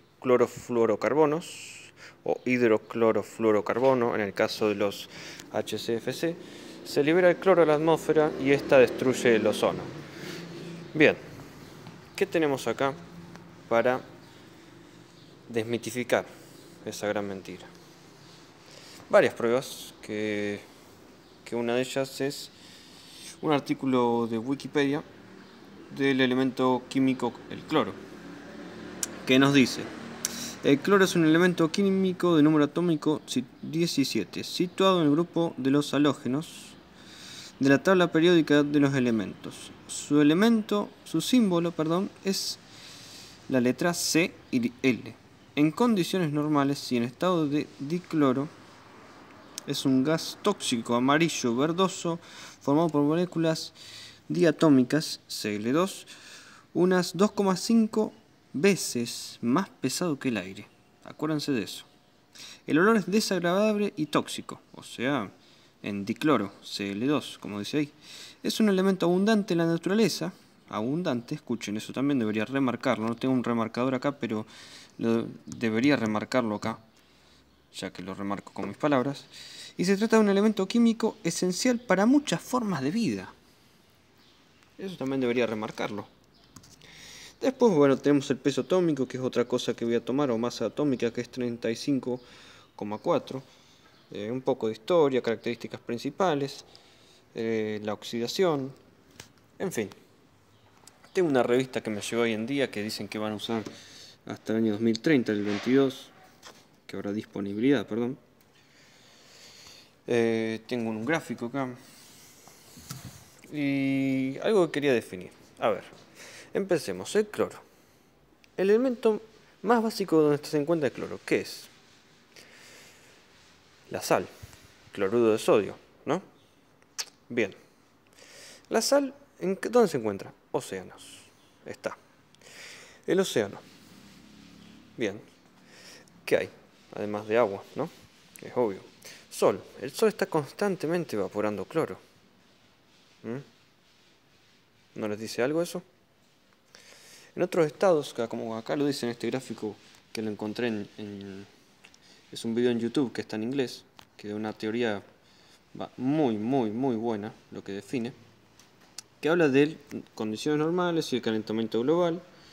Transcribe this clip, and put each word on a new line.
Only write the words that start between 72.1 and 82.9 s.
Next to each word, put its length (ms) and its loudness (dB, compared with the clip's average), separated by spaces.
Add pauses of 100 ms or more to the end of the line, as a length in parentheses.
debería 260 0
remarcarlo, 640 -2
no 80 -4
tengo 180 0
un 80 0
remarcador 520 -2
acá, 240 -4
pero 280 -4 (520)
lo, 280 0 (200)
debería 500 2
remarcarlo 600 -2
acá, 220 -6 (960)
ya 180 -10
que 100 -12
lo 120 -10
remarco 380 -6
con 160 -8
mis 80 -10
palabras, 480 0 (540)
"y 80 -2
se 100 4
trata 200 2
de 60 8
un 60 4
elemento 400 2
químico 560 2
esencial 560 0
para 240 2
muchas 380 2
formas 400 -4
de 80 -2